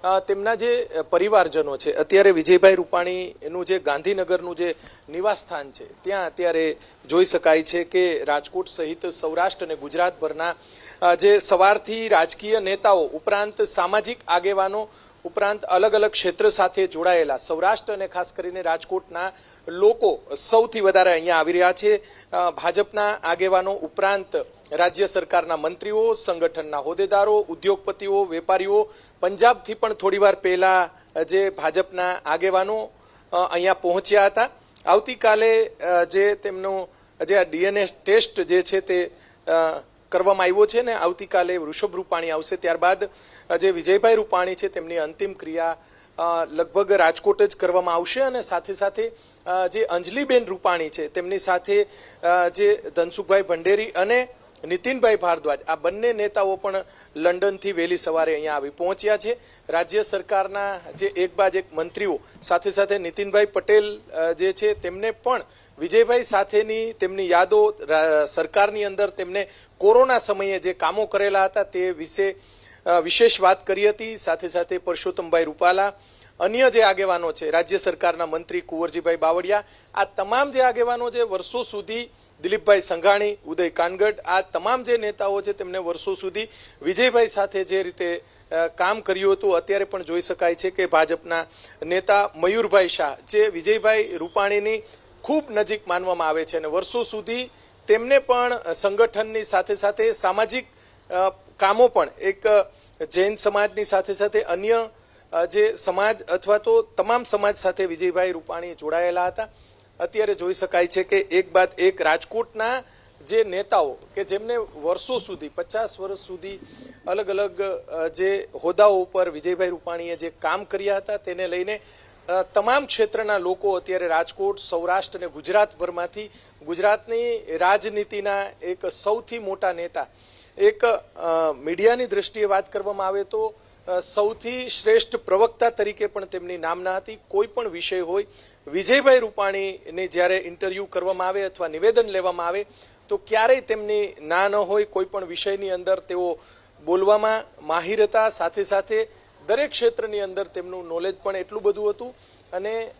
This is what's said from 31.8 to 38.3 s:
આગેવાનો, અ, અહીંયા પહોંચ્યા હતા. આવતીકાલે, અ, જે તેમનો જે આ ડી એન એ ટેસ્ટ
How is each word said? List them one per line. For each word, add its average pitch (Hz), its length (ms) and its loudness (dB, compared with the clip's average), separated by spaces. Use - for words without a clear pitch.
આગેવાનો, 190 640 0
અ, 180 40 0
અહીંયા 180 380 2
પહોંચ્યા 190 520 2
હતા. 220 240 0
આવતીકાલે, 220 840 2
અ, 175 360 0
જે 196 300 2
તેમનો 190 540 -6
જે 190 100 2
આ 185 60 4
ડી 156 160 -4
એન 196 180 0
એ 196 100 0
ટેસ્ટ 214 360 2